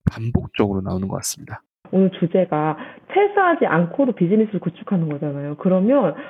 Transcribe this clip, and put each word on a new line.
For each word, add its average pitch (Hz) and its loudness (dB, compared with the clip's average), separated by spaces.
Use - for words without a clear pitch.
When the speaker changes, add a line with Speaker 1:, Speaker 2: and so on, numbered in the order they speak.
Speaker 1:
반복적으로 110 -2
나오는 95 -4
것 95 -6
같습니다. - -10
Speaker 2:
오늘 185 4
주제가 156 0
퇴사하지 392 2
않고도 175 2
비즈니스를 202 2
구축하는 170 -2
거잖아요. 143 -6
그러면 190 2